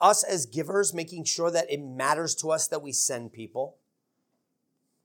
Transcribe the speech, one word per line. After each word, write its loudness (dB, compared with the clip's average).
us 8
as 0
givers, 0
making -6
sure 0
that 0
it -2
matters 0
to -2
us 0
that -4
we -8
send -2
people. -8